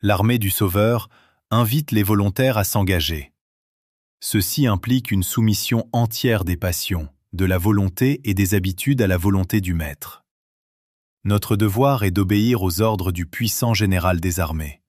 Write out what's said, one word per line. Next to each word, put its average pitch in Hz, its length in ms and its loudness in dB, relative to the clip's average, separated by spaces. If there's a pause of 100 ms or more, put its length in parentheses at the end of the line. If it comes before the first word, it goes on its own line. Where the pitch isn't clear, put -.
L'armée 107 380 2
du 101 120 0
Sauveur 104 580 0 (420)
invite 120 400 0
les 107 120 2
volontaires 104 560 2
à 101 60 2
s'engager. 85 680 -2 (880)
Ceci - 460 0
implique 117 440 0
une 98 140 0
soumission 113 680 0
entière 113 520 0
des 90 120 -2
passions, 85 520 -4 (240)
de 87 120 -2
la 92 140 2
volonté 101 680 0
et 101 60 0
des 98 200 2
habitudes 101 480 0
à 101 40 2
la 92 100 2
volonté 95 440 0
du 92 140 -2
Maître. 76 500 -8 (1000)
Notre 101 320 2
devoir 107 480 2
est 98 60 2
d'obéir 104 520 2
aux 92 180 -2
ordres 101 300 0
du 87 160 -4
puissant 117 480 -2
général 92 460 2
des 87 180 -2
armées. 78 500 -4